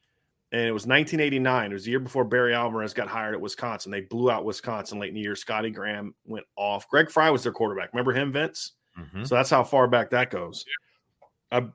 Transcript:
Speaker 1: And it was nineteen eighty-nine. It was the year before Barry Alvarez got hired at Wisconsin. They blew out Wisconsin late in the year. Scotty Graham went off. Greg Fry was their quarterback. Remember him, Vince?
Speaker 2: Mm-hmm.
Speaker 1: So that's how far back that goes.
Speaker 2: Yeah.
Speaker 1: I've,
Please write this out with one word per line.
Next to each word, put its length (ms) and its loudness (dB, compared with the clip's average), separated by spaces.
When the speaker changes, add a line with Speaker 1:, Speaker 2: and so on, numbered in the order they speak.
Speaker 1:
And 100 0
it 100 0
was 140 -4
nineteen 340 4
eighty-nine. 520 2
It 20 -6
was 120 -8
the 40 -6
year 100 2
before 240 -2
Barry 300 2
Alvarez 400 -2
got 140 -4
hired 260 -4
at 80 -6
Wisconsin. 500 -8
They 100 -4
blew 280 0
out 160 0
Wisconsin 540 -6
late 80 -4
in 80 -10
the 60 -6
year. 140 -4
Scotty 360 -4
Graham 420 -8
went 200 -10
off. 320 -2
Greg 220 4
Fry 220 4
was 100 2
their 100 -2
quarterback. 400 -4
Remember 220 0
him, 180 0
Vince? 420 -6
Speaker 2:
Mm-hmm. 240 -10
Speaker 1:
So 100 -2
that's 160 4
how 140 6
far 240 6
back 240 4
that 180 2
goes. 380 -8
Speaker 2:
Yeah. 880 -8
Speaker 1:
I've, 180 0